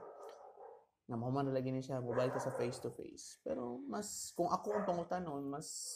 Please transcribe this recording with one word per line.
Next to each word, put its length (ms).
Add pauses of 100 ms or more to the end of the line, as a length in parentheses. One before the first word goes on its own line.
(1080)
Na 80
mahuman 320
na 80
lagi 160
ni 160
siya, 160
mobile 320
ta 80
sa 80
face-to-face. 960
Pero 400
mas, 480
kung 160
ako 240
ang 160
pangutanon, 560
mas 500